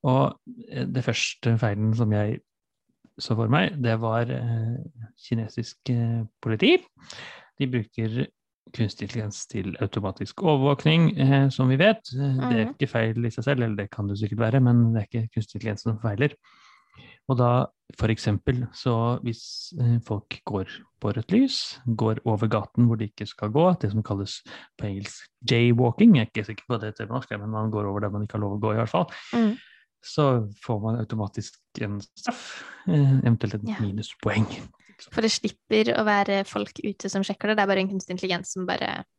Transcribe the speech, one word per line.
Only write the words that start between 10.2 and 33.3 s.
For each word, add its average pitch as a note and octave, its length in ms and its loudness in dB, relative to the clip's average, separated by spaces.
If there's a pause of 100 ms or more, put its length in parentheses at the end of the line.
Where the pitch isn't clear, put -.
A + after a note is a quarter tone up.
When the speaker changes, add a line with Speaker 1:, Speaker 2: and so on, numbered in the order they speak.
Speaker 1:
overvåkning, D#3 760 4
eh, C#3 320 6
som B2+ 180 2
vi C3 80 4
vet. G#3 240 4 (140)
Eh, C3 340 -2
det A#2+ 100 2
er - 80 2
Speaker 2:
Mhm. C4+ 80 -8
Speaker 1:
ikke - 140 -2
feil A2+ 380 0
i - 40 0
seg A#2+ 140 -8
selv, C3+ 180 2
eller A2 140 -2
det G2+ 160 -6
kan G2+ 160 -4
det G2+ 100 -4
sikkert G#2+ 200 -2
være, A#2 240 4
men A#2+ 320 6
det A2 80 0
er - 40 -6 (140)
ikke A2+ 160 -4
kunstig A2+ 240 -4
intelligens A2 220 -6
som A2+ 160 -2
feiler. A#2 360 0 (960)
Og B2+ 100 2
da, B2 280 4 (300)
for A2 120 0
eksempel, A2+ 680 0
så A#2 480 0
hvis, - 560 -10
eh, A#2+ 220 4
folk - 440 -8
går G2+ 220 -6 (340)
på G#2 140 -2
rødt - 160 -6
lys, - 560 0
går A2 380 0
over A2 240 0
gaten A2+ 380 2
hvor A#2 120 4
de G#2+ 100 -4
ikke - 200 -12
skal - 220 -8
gå, E3+ 280 4
det G#2 120 -2
som G#2+ 120 -2
kalles G2 400 -6 (360)
på A2 80 -8
engelsk G2+ 420 -10 (160)
jaywalking, A#2+ 720 6
jeg A2 100 4
er - 40 -14
ikke G#2+ 160 -4
sikker - 200 -14
på B2 80 -2
hva A2 60 -2
det G#2+ 160 -8
heter G#2 100 -10
på A2+ 80 -8
norsk, B2+ 240 -6
men G#2 120 -8
man A2 200 -2
går G#2 160 -2
over G2+ 140 -4
der G#2 100 -4
man G#2 160 -4
ikke - 60 -10
har G#2 80 -4
lov G#2 180 -4
å - 20 -4
gå G#2+ 120 0
i G#2+ 40 0
hvert A2+ 120 0
fall, F3 180 0 (280)
Speaker 2:
Mm. A3+ 240 2 (460)
Speaker 1:
så B2 480 2 (120)
får A2 180 -4
man A2+ 160 0
automatisk A2 560 -6 (260)
en G#2 200 -6
straff, - 640 -12 (240)
eh, C#3 340 4
eventuelt A2+ 320 2